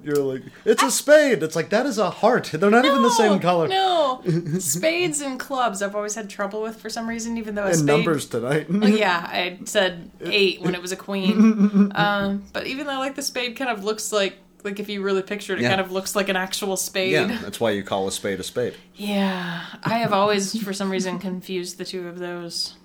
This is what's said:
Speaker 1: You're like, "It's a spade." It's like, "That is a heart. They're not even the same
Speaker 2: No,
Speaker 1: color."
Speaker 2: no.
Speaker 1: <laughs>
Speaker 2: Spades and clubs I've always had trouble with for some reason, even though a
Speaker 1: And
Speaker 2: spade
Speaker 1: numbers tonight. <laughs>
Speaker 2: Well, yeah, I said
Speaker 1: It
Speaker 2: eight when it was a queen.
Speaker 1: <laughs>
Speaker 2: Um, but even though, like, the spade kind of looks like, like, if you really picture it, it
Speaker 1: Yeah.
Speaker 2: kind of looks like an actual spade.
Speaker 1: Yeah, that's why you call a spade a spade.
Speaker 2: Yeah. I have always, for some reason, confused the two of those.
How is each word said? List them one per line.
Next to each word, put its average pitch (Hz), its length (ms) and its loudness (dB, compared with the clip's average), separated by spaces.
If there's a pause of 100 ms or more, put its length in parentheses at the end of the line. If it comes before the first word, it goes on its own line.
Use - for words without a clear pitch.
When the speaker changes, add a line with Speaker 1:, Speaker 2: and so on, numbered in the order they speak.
Speaker 1:
You're 147 140 0
like, 135 240 0 (240)
"It's - 180 4
a 262 80 2
spade." 285 500 6
It's 156 140 -4
like, 165 140 -2
"That 233 160 2
is 247 120 -2
a 196 120 2
heart. 220 420 2
They're 180 180 2
not 233 140 6
even 277 180 4
the 233 100 6
same 214 240 4
Speaker 2:
No, 185 40 2
Speaker 1:
color." 165 300 2
Speaker 2:
no. 359 560 2
Speaker 1:
<laughs> 170 340 0
Speaker 2:
Spades 311 640 0
and 262 180 -6
clubs 233 420 -2
I've 202 140 -4
always 208 200 -4
had 208 140 -10
trouble 208 320 -6
with 220 200 -8
for 220 80 -10
some 226 180 -6
reason, 226 300 -4
even 214 180 -6
though 208 80 -2
a 196 40 0
Speaker 1:
And 180 100 2
Speaker 2:
spade 151 80 4
Speaker 1:
numbers 147 420 2
tonight. 131 420 -2
<laughs> - 0 -
Speaker 2:
Well, 202 200 4
yeah, 196 420 2
I 180 320 -4
said 180 560 -2
Speaker 1:
It - 140 -8
Speaker 2:
eight 196 280 2
when 175 140 0
it 175 60 -8
was 180 100 -8
a 185 60 -6
queen. 202 920 4
Speaker 1:
<laughs> - 40 -8
Speaker 2:
Um, 202 560 0
but - 160 -6
even 269 200 -6
though, 269 120 -4
like, 277 160 -4
the 285 60 -8
spade 247 340 -4
kind 262 140 -4
of 202 160 -4
looks 214 260 -4
like, 196 240 0 (280)
like, 202 160 -8
if 208 80 -6
you 202 140 -6
really 190 200 0
picture 202 320 -6
it, 185 60 -4
it 226 40 0
Speaker 1:
Yeah. 240 60 2
Speaker 2:
kind 196 120 2
of 185 100 -4
looks 190 240 -4
like 196 140 0
an 190 80 0
actual 190 400 -4
spade. 185 340 -2
Speaker 1:
Yeah, 156 320 2
that's - 160 -10
why 113 120 2
you 101 120 -2
call 95 240 -2
a 95 60 -4
spade 98 260 -4
a 90 40 -8
spade. 120 320 -4 (200)
Speaker 2:
Yeah. 190 720 -2 (180)
I 226 140 0
have 220 160 0
always, 202 500 2
for 190 100 -6
some 196 160 -2
reason, 185 300 -2
confused 185 580 -6
the 185 80 -8
two 180 220 -8
of 175 100 -12
those. 175 680 -8